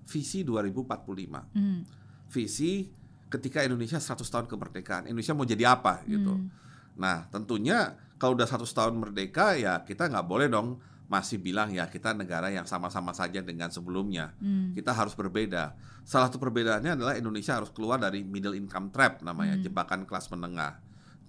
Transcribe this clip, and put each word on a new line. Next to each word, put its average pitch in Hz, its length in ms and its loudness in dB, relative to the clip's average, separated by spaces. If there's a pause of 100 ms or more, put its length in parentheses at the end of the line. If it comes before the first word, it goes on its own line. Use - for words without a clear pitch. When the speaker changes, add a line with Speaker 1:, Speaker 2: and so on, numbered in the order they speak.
Speaker 1:
visi 156 380 -4
dua 113 180 0
ribu 101 240 -2
empat 113 180 -6
puluh 95 220 -8
lima. 73 260 -12
Speaker 2:
Hmm. 196 320 2 (480)
Speaker 1:
Visi 165 640 -2 (380)
ketika 143 320 0
Indonesia 120 320 0
seratus 123 320 -6
tahun 117 160 -2
kemerdekaan, 92 640 -6
Indonesia 117 240 -2
mau 143 100 0
jadi 117 300 8
apa 92 320 4
gitu. 196 320 2
Speaker 2:
Hmm. - 160 -4 (480)
Speaker 1:
Nah, 87 320 4
tentunya 113 640 2 (240)
kalau 127 160 6
udah 120 80 6
seratus 117 320 -2
tahun 117 220 4
merdeka, 104 580 2
ya 92 280 2
kita 101 200 -2
nggak 98 220 0
boleh 120 240 2
dong 120 300 0 (280)
masih 98 320 0
bilang, 101 320 0
ya 85 160 -2
kita 110 240 -4
negara 92 400 -2
yang 87 160 -6
sama-sama 87 480 -4
saja 92 240 -4
dengan 85 320 -6
sebelumnya. 90 640 -4
Speaker 2:
Hmm. 190 400 0
Speaker 1:
Kita - 160 -2
harus 107 240 0
berbeda. 95 560 -2 (320)
Salah 127 240 4
satu 127 80 -8
perbedaannya 117 560 0
adalah 135 240 0
Indonesia 113 400 -2
harus 107 160 -6
keluar 110 240 0
dari 101 240 0
middle 98 320 -4
income 98 400 -6
trap 131 320 4
namanya, 92 320 0
Speaker 2:
Hmm. 92 80 0
Speaker 1:
jebakan 92 400 -2
kelas 92 240 -6
menengah, 85 480 -6 (520)